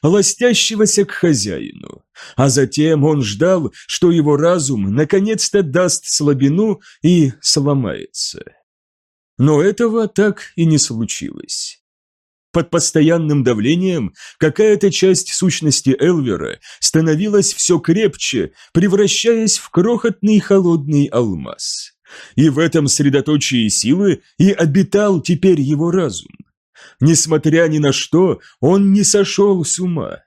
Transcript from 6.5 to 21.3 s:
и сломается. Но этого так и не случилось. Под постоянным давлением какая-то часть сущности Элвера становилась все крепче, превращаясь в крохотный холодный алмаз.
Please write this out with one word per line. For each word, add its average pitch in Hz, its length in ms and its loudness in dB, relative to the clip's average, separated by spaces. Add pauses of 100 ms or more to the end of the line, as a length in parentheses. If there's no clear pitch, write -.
и 160 300 2 (100)
сломается. 123 1000 -4 (920)
Но 147 240 2
этого 214 480 0
так - 460 -2
и 165 100 0
не 156 140 2
случилось. - 1040 -8 (760)
Под 170 140 -2
постоянным 156 720 0
давлением 131 720 -2 (240)
какая-то 202 520 2
часть - 400 0
сущности 151 680 0
Элвера 123 580 -2 (220)
становилась 180 720 0
все - 260 0
крепче, 165 760 -2 (200)
превращаясь 208 880 0
в - 100 -16
крохотный 214 720 0
холодный 160 640 2
алмаз. 90 880 -6 (420)